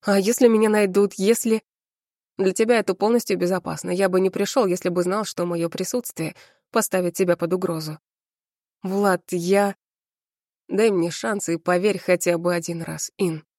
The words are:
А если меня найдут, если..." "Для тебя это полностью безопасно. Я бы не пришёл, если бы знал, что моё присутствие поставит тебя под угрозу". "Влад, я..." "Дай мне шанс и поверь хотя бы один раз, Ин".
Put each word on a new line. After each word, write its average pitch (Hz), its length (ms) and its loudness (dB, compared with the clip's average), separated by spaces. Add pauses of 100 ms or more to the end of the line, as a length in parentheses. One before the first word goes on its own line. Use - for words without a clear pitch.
А 196 160 2
если 233 300 4
меня 220 220 4
найдут, 202 440 2
если..." 220 480 0 (760)
"Для 190 160 0
тебя 226 260 2
это 190 160 0
полностью 214 440 0
безопасно. 180 520 -4
Я 185 180 2
бы 185 120 2
не 190 100 2
пришёл, 202 360 0
если 180 220 -2
бы 175 140 0
знал, 190 220 -2
что 180 220 -6
моё 170 240 -2
присутствие 180 640 -6 (360)
поставит 185 440 -2
тебя 175 220 2
под 165 160 -4
угрозу". 160 460 -4 (840)
"Влад, 190 480 0
я..." 196 460 2 (920)
"Дай 214 220 2
мне 170 200 0
шанс 208 380 -6
и 170 80 -2
поверь 180 420 0
хотя 175 400 0
бы 175 160 -2
один 170 280 -6
раз, 160 360 -10
Ин". 165 260 -4 (140)